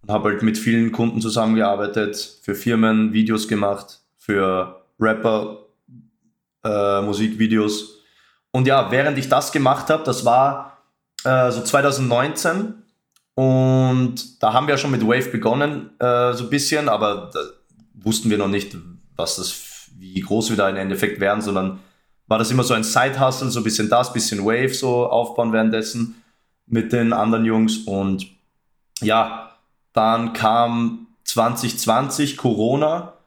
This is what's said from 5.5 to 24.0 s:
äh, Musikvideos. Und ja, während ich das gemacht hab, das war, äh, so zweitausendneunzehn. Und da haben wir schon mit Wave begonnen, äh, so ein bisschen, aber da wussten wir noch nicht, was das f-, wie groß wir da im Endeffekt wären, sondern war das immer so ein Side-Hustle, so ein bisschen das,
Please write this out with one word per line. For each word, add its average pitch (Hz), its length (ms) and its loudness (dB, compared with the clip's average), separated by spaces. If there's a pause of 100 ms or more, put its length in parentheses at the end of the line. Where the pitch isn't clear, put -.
äh, 101 360 0
Musikvideos. 107 1000 0 (480)
Und 127 160 2
ja, 131 240 4
während 139 260 2
ich 131 120 -4
das 135 240 2
gemacht 135 360 2
hab, 156 140 2
das 127 220 -2
war, 135 580 2 (400)
äh, 127 280 2
so 117 100 -4
zweitausendneunzehn. 139 1120 0 (640)
Und 131 1080 2
da 110 80 4
haben 131 160 2
wir 143 100 2
schon 143 140 -2
mit 110 160 0
Wave 127 220 2
begonnen, 143 680 -2
äh, 123 340 2
so 120 100 -6
ein 110 60 -10
bisschen, 143 400 -2
aber 101 440 -2
da 78 60 -6 (540)
wussten 110 360 -2
wir 104 80 2
noch 101 120 0
nicht, 98 260 -4 (400)
was 85 220 -4
das 90 140 -6
f-, - 460 -18
wie 92 220 -8
groß 107 300 -2
wir 107 80 0
da 98 120 2
im 95 60 -4
Endeffekt 98 460 -2
wären, 101 180 2
sondern 95 400 -4 (500)
war 110 80 4
das 113 140 0
immer 127 120 2
so 123 100 2
ein 110 120 0
Side-Hustle, 131 640 0
so 117 100 -4
ein 107 40 -4
bisschen 110 260 0
das, 123 240 2